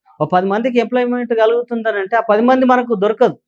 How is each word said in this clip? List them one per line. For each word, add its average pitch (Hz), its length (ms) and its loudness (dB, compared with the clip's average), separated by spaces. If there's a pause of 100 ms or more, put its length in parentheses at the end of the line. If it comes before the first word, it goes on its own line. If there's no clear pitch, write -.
(200)
ఒక 151 120 -4
పది 180 140 0
మందికి 233 320 -2
ఎంప్లాయ్‌మెంట్ 247 560 -2
కలుగుతుందనంటే, 220 840 -2
ఆ 226 40 2 (100)
పది 208 120 2
మంది 262 240 4
మనకు 247 280 2
దొరకదు, 208 420 0 (120)